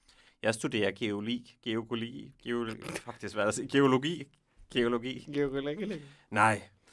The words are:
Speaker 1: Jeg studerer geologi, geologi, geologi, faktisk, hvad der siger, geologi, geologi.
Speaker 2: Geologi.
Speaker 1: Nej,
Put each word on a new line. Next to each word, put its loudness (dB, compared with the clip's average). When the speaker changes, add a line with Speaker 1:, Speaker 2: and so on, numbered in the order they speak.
Speaker 1:
Jeg 2
studerer 0
geologi, -4
geologi, -6
geologi, -4
faktisk, -10
hvad 2
der 4
siger, -4
geologi, 4
geologi. 0
Speaker 2:
Geologi. -2
Speaker 1:
Nej, 4